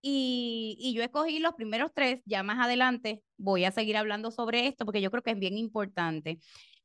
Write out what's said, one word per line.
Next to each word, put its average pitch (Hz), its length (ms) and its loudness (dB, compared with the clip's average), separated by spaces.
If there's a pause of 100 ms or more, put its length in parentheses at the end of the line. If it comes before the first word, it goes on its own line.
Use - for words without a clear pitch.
Y, 247 760 -2
y 254 140 -2
yo 226 100 0
escogí 302 360 0
los 330 160 0
primeros 226 380 -2
tres. 262 300 0
Ya 196 200 -2
más 240 220 2
adelante 247 560 2 (140)
voy 190 300 2
a 190 80 2
seguir 214 240 0
hablando 214 340 -2
sobre 240 360 0
esto 262 180 -4
porque 208 160 0
yo 190 100 2
creo 240 100 -2
que 220 100 -2
es 214 60 -2
bien 190 200 -2
importante. 170 840 -2 (460)